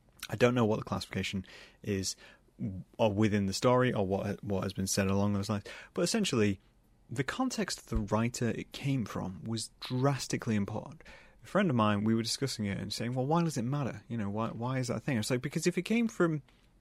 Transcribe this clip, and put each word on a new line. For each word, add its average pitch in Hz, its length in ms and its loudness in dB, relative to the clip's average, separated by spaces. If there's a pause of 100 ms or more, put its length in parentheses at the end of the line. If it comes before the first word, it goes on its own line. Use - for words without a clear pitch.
(300)
I - 60 -4
don't 123 200 6
know 123 100 6
what 104 140 2
the 131 60 -8
classification 98 600 -4 (380)
is, 95 320 -2 (800)
or 113 140 4
within 101 360 4
the 95 60 -2
story, 127 380 4
or 104 140 0
what, 98 380 -2
what 95 200 -2
has 95 100 -4
been 95 140 -2
said 98 200 2
along 101 260 2
those 98 160 -2
lines, 104 140 -2 (300)
but 165 100 0
essentially, 120 560 2 (500)
the 135 140 -4
context - 560 -2
of - 80 -20
the 113 100 -2
writer 110 520 0
it 92 220 -6
came 135 320 -2
from 95 420 -6
was 113 240 -6 (120)
drastically 127 760 0
important. 107 480 -4 (400)
A - 40 -20
friend 185 220 2
of 127 60 2
mine, 104 280 4
we 110 120 4
were 113 60 2
discussing 113 440 -2
it 98 120 -2
and 107 160 -6
saying, 120 220 -4
"Well, 131 100 -2
why 165 180 2
does 160 140 0
it 123 60 -2
matter? 127 440 -4
You 117 100 -4
know, 101 120 -2
why, 107 200 -2
why 123 280 -4
is 127 100 -2
that 123 100 -2
a - 20 -2
thing?" 131 180 -2
It's 107 140 -2
like, 127 100 2
because 156 260 -2
if 175 100 0
it 180 40 -2
came 226 260 2
from, 160 360 0 (380)